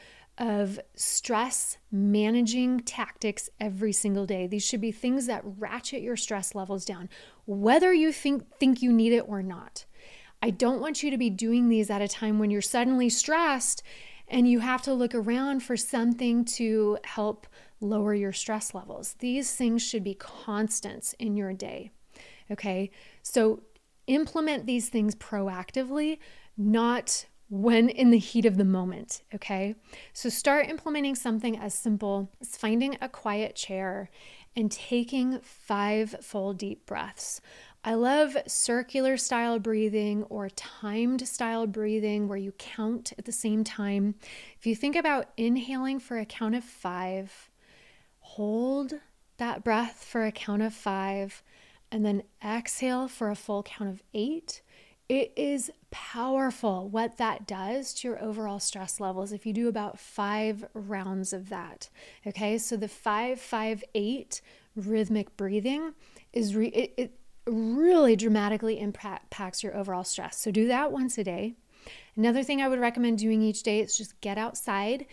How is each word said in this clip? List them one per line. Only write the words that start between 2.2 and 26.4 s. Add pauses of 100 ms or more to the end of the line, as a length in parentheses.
tactics (120)
every
single
day.
These
should
be
things
that
ratchet
your
stress
levels
down, (380)
whether
you
think,
think
you
need
it
or
not. (580)
I
don't
want
you
to
be
doing
these
at
a
time
when
you're
suddenly
stressed (440)
and
you
have
to
look
around
for
something
to
help (340)
lower
your
stress
levels.
These
things
should
be
constants
in
your
day, (580)
okay? (320)
So (440)
implement
these
things
proactively, (380)